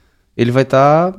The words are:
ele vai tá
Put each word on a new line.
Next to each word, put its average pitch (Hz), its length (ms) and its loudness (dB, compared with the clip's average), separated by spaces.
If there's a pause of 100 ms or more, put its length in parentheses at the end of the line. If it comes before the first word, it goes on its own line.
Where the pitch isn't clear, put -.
(340)
ele 117 160 -2
vai 131 140 0
tá 147 540 0